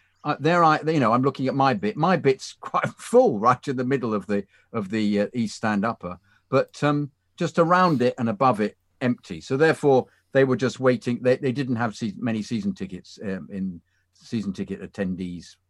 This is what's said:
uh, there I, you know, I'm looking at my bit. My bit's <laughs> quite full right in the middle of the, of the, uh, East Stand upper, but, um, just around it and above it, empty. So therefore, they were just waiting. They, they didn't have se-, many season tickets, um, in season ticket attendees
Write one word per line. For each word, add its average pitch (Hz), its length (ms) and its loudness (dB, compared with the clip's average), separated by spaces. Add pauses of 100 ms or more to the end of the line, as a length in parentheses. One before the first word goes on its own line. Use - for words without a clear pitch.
(240)
uh, 147 160 -4
there 170 240 4
I, 156 240 4
you 160 140 2
know, 110 100 4
I'm 120 100 2
looking 131 280 0
at 123 60 -4
my 135 180 4
bit. 104 240 -4
My 175 180 2
bit's - 380 0
<laughs> - 80 -20
quite - 260 -4 (100)
full 220 420 4
right 123 280 2
in 135 80 -4
the 127 80 -4
middle 123 300 -2
of 101 140 -4
the, 101 180 -2 (260)
of 104 180 -6
the, 104 320 0
uh, 104 120 0
East 117 240 -4
Stand 104 260 -2
upper, 90 340 -8 (320)
but, - 340 -2
um, 147 280 -2 (240)
just 170 240 -4
around 170 420 4
it 123 160 2
and 113 120 -2
above 110 320 2
it, 104 160 -4 (240)
empty. 117 400 -4
So 135 160 -4
therefore, 143 500 4 (240)
they 135 140 4
were 127 100 0
just 117 240 -4
waiting. 123 420 0
They, 127 140 4
they 131 160 -4
didn't 127 240 -4
have 113 200 -4
se-, 107 220 -6
many 113 240 -4
season 101 320 -4
tickets, 92 480 -12
um, 95 300 -10
in 95 300 -8 (320)
season 101 400 -8
ticket 98 280 -8
attendees 90 760 -8 (120)